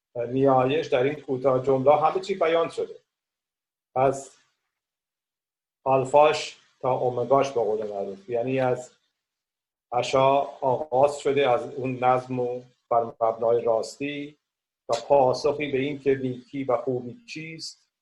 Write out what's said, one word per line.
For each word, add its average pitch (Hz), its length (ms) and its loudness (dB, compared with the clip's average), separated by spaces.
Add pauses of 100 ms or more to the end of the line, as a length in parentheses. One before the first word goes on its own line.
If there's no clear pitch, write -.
(140)
آه، 120 120 -6
نیایش، 135 600 2
در 131 160 2
این 143 120 0
کوتاه 127 480 -2
جمله 135 340 4
همه 156 240 0
چی 190 140 -6
بیان 165 340 0
شده، - 260 -8 (1000)
از 131 360 0 (1500)
آلفاش 143 760 4 (220)
تا 127 120 0
اومگاش 127 580 2
به 120 100 -2
قول 107 260 -2
معروف، 98 420 -8
یعنی 127 320 -2
از 127 300 -2 (1000)
عشا 131 360 2 (320)
آغاز 135 600 0
شده، 139 300 0
از 120 240 -2
اون 127 300 -4
نظم 127 340 0
و 123 240 -6 (280)
بر 117 140 2 (160)
مبنای 113 440 0
راستی 143 720 -4 (520)
و 123 60 -2 (140)
پاسخی 143 640 2
به 131 60 0
این 143 200 -4
که 135 160 2
نیکی 131 500 -6
و 127 120 0
خوبی 120 500 -6
چیست 160 640 -16 (140)